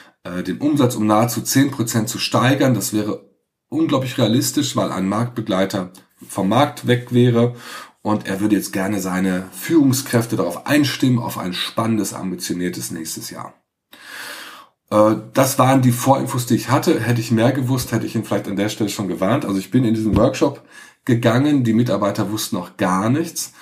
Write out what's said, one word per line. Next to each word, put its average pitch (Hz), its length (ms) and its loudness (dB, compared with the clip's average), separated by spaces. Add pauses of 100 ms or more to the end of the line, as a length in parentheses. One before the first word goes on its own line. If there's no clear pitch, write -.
(240)
äh, 90 200 -8
den - 160 -4
Umsatz 127 360 2
um 107 120 0
nahezu 107 340 2
zehn 135 300 2
Prozent 113 380 -2
zu - 80 -6
steigern. 131 560 2
Das 101 200 -4
wäre 104 360 -4 (400)
unglaublich 139 480 -2
realistisch, 127 580 0
weil 95 160 0
ein 95 160 -2
Marktbegleiter 101 840 -2 (340)
vom 95 220 -4
Markt 123 400 0
weg 123 240 2
wäre 120 440 4 (460)
und 107 260 -4
er 95 120 -6
würde 104 160 2
jetzt 92 160 -2
gerne 98 300 -2
seine 92 500 -2
Führungskräfte 131 840 2
darauf - 320 -4
einstimmen, 131 520 2
auf - 180 -6
ein 90 160 -6
spannendes, 110 600 -4
ambitioniertes 90 800 -6
nächstes 82 380 -10
Jahr. - 240 -14 (1400)
Äh, 107 260 4 (180)
das 131 260 2
waren 131 220 6
die 123 100 6
Vorinfos, 127 540 0
die 120 100 2
ich - 140 -2
hatte. 147 300 2
Hätte 120 200 0
ich 117 120 -2
mehr 113 200 4
gewusst, 127 400 -2
hätte 104 140 -2
ich - 100 -6
ihn 110 80 -2
vielleicht 101 240 -4
an 101 80 -6
der 101 140 0
Stelle 107 200 -2
schon 101 180 -6
gewarnt. 92 360 0
Also 98 140 -2
ich 95 140 -6
bin 127 120 4
in 110 120 2
diesen 110 200 0
Workshop - 460 2 (420)
gegangen, 123 640 2
die 110 80 2
Mitarbeiter 104 580 0
wussten 104 240 -6
noch 90 220 -8
gar 95 320 0
nichts 160 520 -2